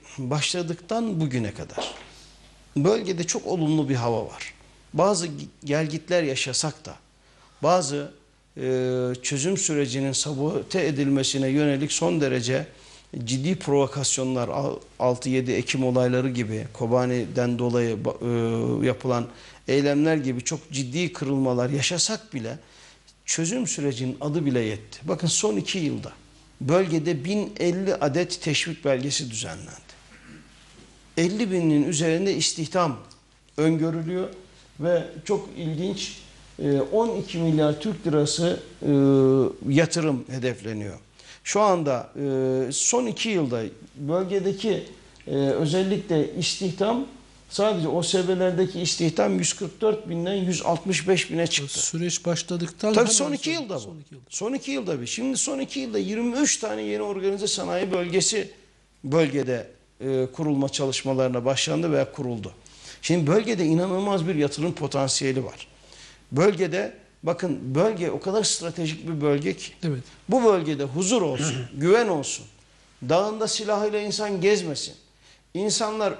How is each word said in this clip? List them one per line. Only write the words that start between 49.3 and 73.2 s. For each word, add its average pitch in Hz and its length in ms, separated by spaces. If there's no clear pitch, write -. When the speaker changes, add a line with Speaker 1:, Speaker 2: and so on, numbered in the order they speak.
Speaker 1:
yüz 175 140
kırk - 280
dört 214 280
binden 170 260
yüz 180 280
altmış 170 460
beş 185 220
bine 165 160
çıktı. 143 340
Speaker 2:
Süreç 170 460
başladıktan 175 680
Speaker 1:
Tabii 220 100
Speaker 2:
hemen 214 60
Speaker 1:
son 285 220
iki 311 220
Speaker 2:
sonra, 330 80
Speaker 1:
yılda 196 120
bu. 135 60
Speaker 2:
son 160 200
iki 147 140
yılda. 127 140
Speaker 1:
Son 226 240
iki 269 180
yılda 185 300
bir. 120 60
Şimdi 254 300
son 277 220
iki 269 220
yılda 226 180
yirmi 220 380
üç 285 200
tane 214 260
yeni 208 200
organize 196 440
sanayi 180 460
bölgesi 180 580
bölgede, 131 640
e, 131 320
kurulma 143 360
çalışmalarına 131 760
başlandı 151 480
veya 139 200
kuruldu. 120 400
Şimdi 165 240
bölgede 196 400
inanılmaz 185 600
bir 185 60
yatırım 147 380
potansiyeli 135 720
var. - 240
Bölgede 185 600
bakın, 156 520
bölge 175 360
o 131 100
kadar 196 240
stratejik 160 640
bir 160 120
bölge 147 360
ki. - 160
Speaker 2:
Evet. 139 200
Speaker 1:
Bu 240 160
bölgede 156 400
huzur 185 380
olsun, 131 480
Speaker 2:
<clears throat> - 40
Speaker 1:
güven 196 340
olsun. 151 380
Dağında 208 400